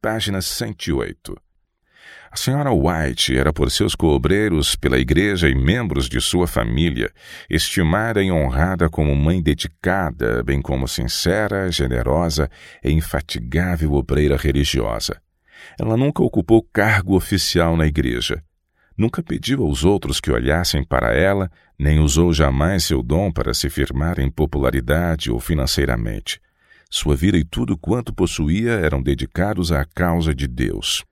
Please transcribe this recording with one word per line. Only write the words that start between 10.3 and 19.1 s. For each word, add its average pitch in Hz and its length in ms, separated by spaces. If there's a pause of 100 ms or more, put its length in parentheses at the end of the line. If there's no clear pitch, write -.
bem 67 200
como 65 260
sincera, 98 800
generosa 73 800 (340)
e - 60
infatigável 78 1040
obreira 71 440
religiosa. 65 840 (560)
Ela 113 200
nunca 135 260
ocupou 113 480
cargo 101 440
oficial 85 600
na 80 100
igreja. 65 560 (560)
Nunca 117 240